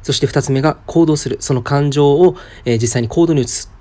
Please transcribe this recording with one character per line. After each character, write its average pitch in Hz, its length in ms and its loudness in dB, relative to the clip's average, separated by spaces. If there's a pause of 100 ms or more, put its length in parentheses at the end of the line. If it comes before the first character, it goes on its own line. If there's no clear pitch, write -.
そ 139 100 -4
し - 60 -4
て 139 80 0
二 - 160 -2
つ 139 80 -4
目 135 100 0
が 151 240 0
行 165 220 2
動 151 100 2
す - 120 -8
る。 - 100 -6
そ - 160 -4
の 120 80 -4
感 143 260 0
情 143 220 2
を、 175 240 4 (280)
え 120 120 0
ー、 113 40 -2
実 113 100 -2
際 123 120 -2
に 113 60 -4
行 170 180 2
動 165 80 0
に 139 80 0
移 120 60 -4
す。 - 340 -10